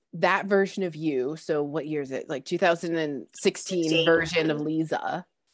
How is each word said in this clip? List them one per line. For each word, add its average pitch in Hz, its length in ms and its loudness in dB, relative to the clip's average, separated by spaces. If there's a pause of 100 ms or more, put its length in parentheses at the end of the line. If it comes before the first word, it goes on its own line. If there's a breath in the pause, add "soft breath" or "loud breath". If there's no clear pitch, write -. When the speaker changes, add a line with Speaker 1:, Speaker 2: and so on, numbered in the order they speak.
(140)
Speaker 1:
that 185 320 2
version 196 380 2
of 170 120 -4
you, 151 420 -2
so 151 260 -2
what 147 240 -4
year 151 140 -4
is 131 100 -8
it? 127 180 -6
Like, 135 160 -6
two 175 120 -4
thousand 170 400 2
and 147 360 -4
sixteen 180 500 0
Speaker 2:
Sixteen. 165 220 2
Speaker 1:
version 160 460 4
of 147 60 0
Speaker 2:
Mm-hmm. 147 80 -4
Speaker 1:
Lisa 160 600 -2 (280)